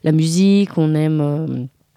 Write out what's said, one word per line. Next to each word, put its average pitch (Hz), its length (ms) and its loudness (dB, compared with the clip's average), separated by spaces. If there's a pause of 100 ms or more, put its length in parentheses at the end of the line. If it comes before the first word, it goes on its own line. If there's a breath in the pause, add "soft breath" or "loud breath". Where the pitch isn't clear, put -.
la 160 100 0
musique, 190 640 2
on 156 180 0
aime, 156 260 0
euh, 147 260 -4 (500)